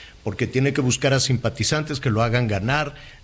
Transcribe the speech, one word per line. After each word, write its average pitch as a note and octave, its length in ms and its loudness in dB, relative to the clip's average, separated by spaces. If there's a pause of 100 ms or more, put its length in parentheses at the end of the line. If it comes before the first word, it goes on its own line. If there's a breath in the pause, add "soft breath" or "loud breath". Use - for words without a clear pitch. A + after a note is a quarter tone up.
(260 loud breath)
Porque G2+ 220 -2
tiene C3+ 260 2
que C#3+ 80 0
buscar C3 320 2
a C3 80 4
simpatizantes C3+ 800 0
que B2+ 80 0
lo A2 140 2
hagan A#2+ 240 0
ganar C3 480 -2 (280 loud breath)